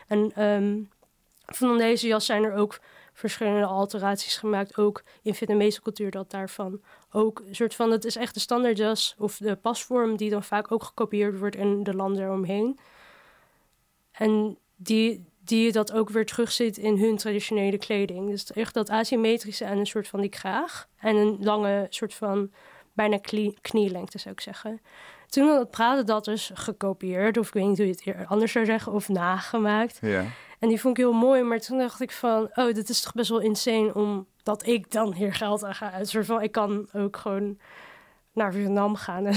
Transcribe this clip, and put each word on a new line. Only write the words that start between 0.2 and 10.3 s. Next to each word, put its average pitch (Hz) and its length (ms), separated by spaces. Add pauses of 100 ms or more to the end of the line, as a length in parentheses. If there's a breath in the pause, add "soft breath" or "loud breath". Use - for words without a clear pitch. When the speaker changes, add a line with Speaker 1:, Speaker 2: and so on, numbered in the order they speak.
Speaker 1:
ehm, 208 420 (680)
van 240 320
deze 233 300
jas 214 180
zijn 214 180
er 214 100
ook 208 260 (340 loud breath)
verschillende 208 520
alteraties 196 720
gemaakt, 202 400
ook 208 260 (180 soft breath)
in 208 140
Vietnamese 208 460
cultuur, 208 300
dat 190 200
daarvan 190 500 (340 soft breath)
ook 214 320
een 196 80
soort 226 200
van, 233 140
dat 220 160
is 226 100
echt 233 180
de 208 60
standaardjas 220 800
of 208 200
de 202 180
pasvorm 233 640
die 214 120
dan 202 140